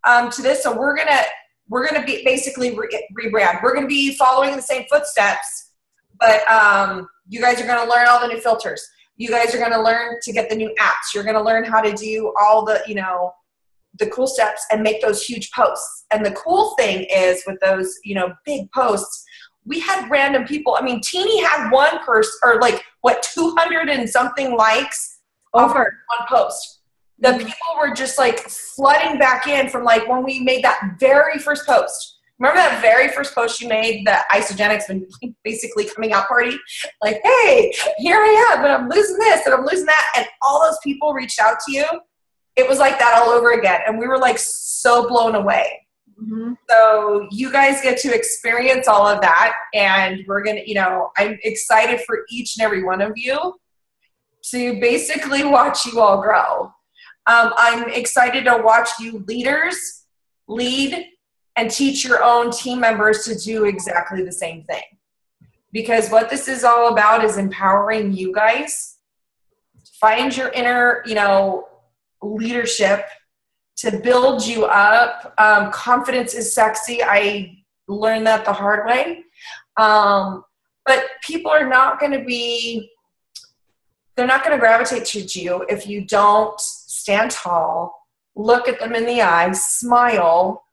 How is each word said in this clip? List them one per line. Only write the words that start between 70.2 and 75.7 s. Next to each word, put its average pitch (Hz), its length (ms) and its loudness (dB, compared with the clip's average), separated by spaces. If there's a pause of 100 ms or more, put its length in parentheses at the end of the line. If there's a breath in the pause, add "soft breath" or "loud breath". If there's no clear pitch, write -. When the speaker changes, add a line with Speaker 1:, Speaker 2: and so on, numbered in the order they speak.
Speaker 1:
your 254 140 -6
inner, 240 560 0
you 220 100 -4
know, 196 520 2 (540)
leadership, 220 840 -2 (720)
to 214 200 -4
build 247 480 2
you 226 200 -2
up. 220 720 2
Um, 208 340 4